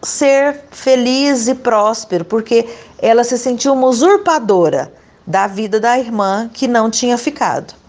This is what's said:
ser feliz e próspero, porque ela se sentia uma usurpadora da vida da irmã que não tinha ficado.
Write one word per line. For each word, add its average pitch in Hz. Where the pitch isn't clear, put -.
ser 285
feliz 262
e 254
próspero, 214
porque 226
ela 226
se 240
sentia 254
uma 262
usurpadora 233
da 190
vida 202
da 240
irmã 226
que 269
não 226
tinha 240
ficado. 202